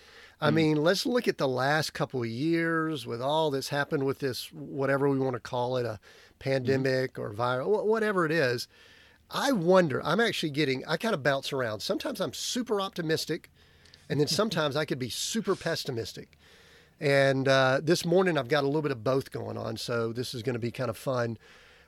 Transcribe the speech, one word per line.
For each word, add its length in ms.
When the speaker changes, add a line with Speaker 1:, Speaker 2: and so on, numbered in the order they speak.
Speaker 1:
I 80
Speaker 2:
Mm. 40
Speaker 1:
mean, 280
let's 220
look 240
at 80
the 120
last 440
couple 300
of 60
years 760
with 140
all 300
that's 180
happened 360
with 160
this, 320
whatever 540
we 120
wanna 220
call 360
it, 80
a 40
Speaker 2:
Mm-hmm. 400
Speaker 1:
pandemic 800
or 160
viral, 480
wh-, 40
whatever 380
it 80
is. 340
I 220
wonder, 500
I'm 180
actually 300
getting, 360
I 100
kinda 220
bounce 340
around. 280
Sometimes 400
I'm 120
super 480
optimistic, 680
and 100
then 80
sometimes 480
I 120
could 120
be 120
super 440
pessimistic. 840
And, 480
uh, 360
this 240
morning 320
I've 100
got 160
a 20
little 160
bit 100
of 120
both 260
going 280
on, 180
so 360
this 220
is 80
gonna 160
be 120
kinda 240
fun. 420